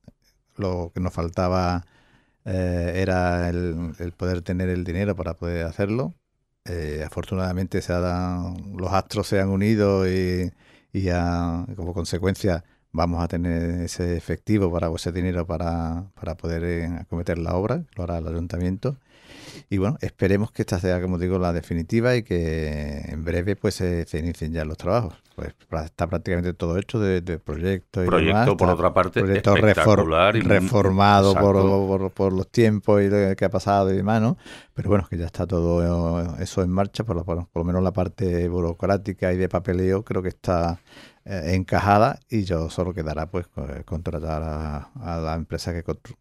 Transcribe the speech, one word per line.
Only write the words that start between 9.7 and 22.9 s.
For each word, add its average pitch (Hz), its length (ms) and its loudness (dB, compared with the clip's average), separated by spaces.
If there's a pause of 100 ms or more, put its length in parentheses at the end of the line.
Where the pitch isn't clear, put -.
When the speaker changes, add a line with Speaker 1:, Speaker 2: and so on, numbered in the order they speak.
Speaker 1:
y, 90 420 0 (420)
y 98 100 -4
ya, 87 640 0 (120)
como 87 180 -8
consecuencia 90 720 -2 (280)
vamos 85 300 0
a 85 60 0
tener 85 540 -2
ese 87 340 -4
efectivo 90 560 0
para, 85 180 0
o 82 60 -4
ese 87 160 -4
dinero 87 340 -2
para, 85 580 -4 (140)
para 82 160 -8
poder, 82 300 -4
eh, 85 220 -2 (140)
acometer 85 380 -6
la 85 160 -2
obra, 117 300 -2 (100)
lo 92 100 -8
hará 85 140 -4
el 82 80 -6
ayuntamiento. 90 720 -4 (720)
Y 101 100 -2
bueno, 101 220 0
esperemos 98 500 0
que - 120 -2
esta 101 180 -2
sea, 90 220 0
como 92 160 -2
digo, 92 200 0
la 90 140 2
definitiva 87 640 0
y 117 60 -2
que 78 840 -2